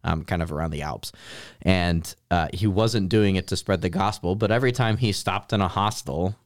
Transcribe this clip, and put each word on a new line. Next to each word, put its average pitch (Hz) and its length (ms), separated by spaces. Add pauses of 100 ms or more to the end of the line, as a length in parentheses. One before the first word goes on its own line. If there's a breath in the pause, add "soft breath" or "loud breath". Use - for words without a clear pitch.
um, 82 200
kind 85 200
of 85 80
around 80 200
the - 120
Alps. 73 280 (520 loud breath)
And, 87 500 (160)
uh, 85 240
he 98 140
wasn't 104 420
doing 101 260
it 90 120
to 92 100
spread 92 240
the 92 80
gospel, 95 460
but 107 160
every 123 200
time 113 260
he 117 140
stopped - 420
in 101 80
a 92 60
hostel 92 680 (100)